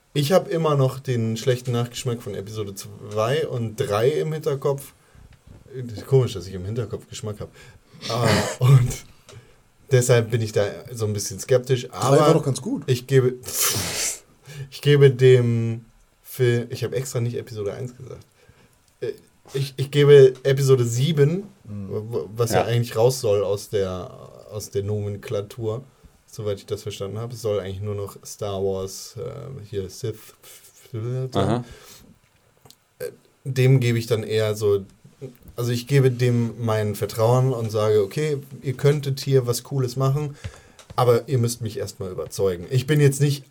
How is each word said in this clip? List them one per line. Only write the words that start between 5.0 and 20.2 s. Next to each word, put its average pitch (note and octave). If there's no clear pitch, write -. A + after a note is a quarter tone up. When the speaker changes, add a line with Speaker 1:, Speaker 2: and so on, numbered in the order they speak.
Speaker 1:
Komisch, C3
dass F2+
ich F#2+
im F2+
Hinterkopf G#2+
Geschmack -
hab. E2+
Ah, A#2
<laughs> -
und B2+
deshalb A#2+
bin A#2+
ich G#2
da G#2+
so A2+
ein G#2
bisschen G#2
skeptisch. B2
Aber B2
Speaker 2:
Drei D3+
war D#3
doch D3+
ganz C3
gut. A#3
Speaker 1:
ich B2
gebe, B2+
ich -
gebe C#3
dem A#2+
Film, A#2+
ich B2+
hab A2
extra B2+
nicht A#2+
Episode G#2
eins -
gesagt. -
Äh, A#2
ich, C#3
ich C3+
gebe C#3+